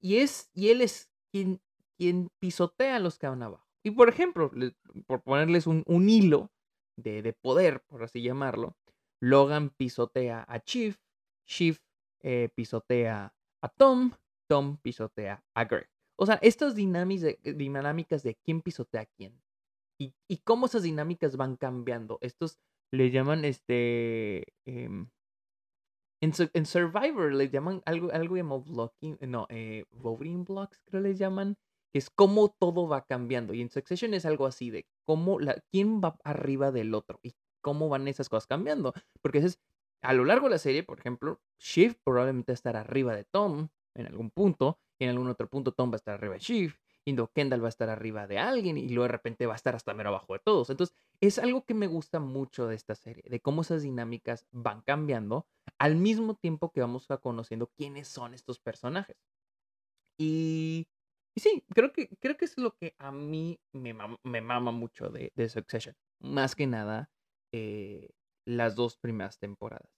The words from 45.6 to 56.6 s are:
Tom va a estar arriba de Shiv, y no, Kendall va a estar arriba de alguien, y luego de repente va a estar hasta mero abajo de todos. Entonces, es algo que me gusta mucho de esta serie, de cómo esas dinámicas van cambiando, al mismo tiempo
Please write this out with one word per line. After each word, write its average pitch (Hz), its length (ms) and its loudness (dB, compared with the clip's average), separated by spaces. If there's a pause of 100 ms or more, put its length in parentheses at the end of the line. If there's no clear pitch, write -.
Tom 123 200 -2
va 113 40 -4
a - 20 -4
estar 104 180 -8
arriba 101 180 -8
de 95 60 -10
Shiv, 196 400 -2 (260)
y 139 80 -2
no, 120 180 -2
Kendall 131 300 0
va 117 60 -2
a - 20 0
estar 110 200 -4
arriba 107 380 -8
de 101 120 -4
alguien, 196 380 -2
y 131 100 -6
luego 123 160 0
de 123 60 2
repente - 360 -4
va 113 80 -2
a - 20 -6
estar 120 200 -2
hasta 110 180 -8
mero 104 160 -6
abajo 98 240 -4
de 98 60 -8
todos. 190 300 2
Entonces, 156 260 -4 (240)
es 196 180 4
algo 254 280 -2
que 240 80 -4
me 208 140 -2
gusta 165 320 -6
mucho 135 460 -6
de 113 100 -4
esta 110 200 -10
serie, - 340 -20
de 123 100 -6
cómo 147 220 -2
esas 160 220 -2
dinámicas 117 680 -8
van 117 300 -6
cambiando, 139 640 -2 (320)
al 147 180 4
mismo 220 400 2
tiempo 165 360 -6